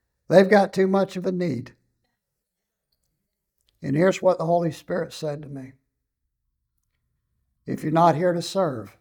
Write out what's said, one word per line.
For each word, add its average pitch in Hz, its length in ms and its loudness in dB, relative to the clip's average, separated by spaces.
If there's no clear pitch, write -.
They've 190 200 6
got 196 240 4
too 190 140 2
much 190 300 0
of 185 100 -8
a 190 60 -2
need." 170 420 -6
And 143 120 -4
here's 185 280 2
what 180 160 2
the 160 80 -4
Holy 170 260 0
Spirit 170 400 -8
said 151 300 -8
to 143 60 -16
me. 135 240 -16
"If - 160 -6
you're 147 100 -4
not 165 220 4
here 175 180 0
to 170 80 -2
serve 139 600 -4